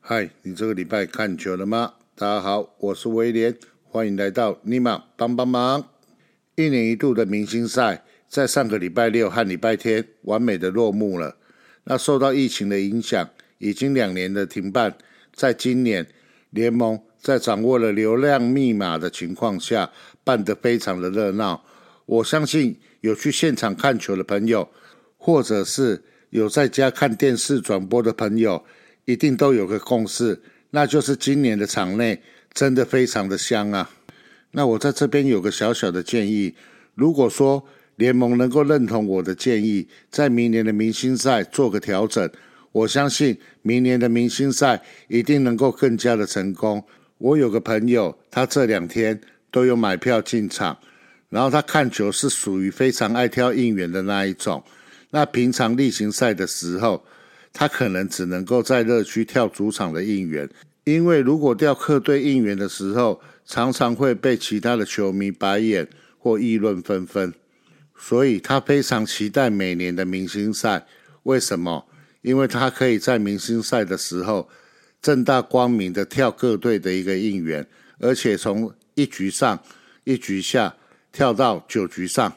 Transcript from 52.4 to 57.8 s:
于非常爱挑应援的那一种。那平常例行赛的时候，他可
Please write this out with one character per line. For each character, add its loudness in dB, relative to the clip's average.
于 0
非 2
常 -2
爱 2
挑 0
应 0
援 -4
的 -4
那 -2
一 -4
种。 -6
那 2
平 0
常 0
例 2
行 -4
赛 0
的 -4
时 -6
候， 0
他 -2
可 -2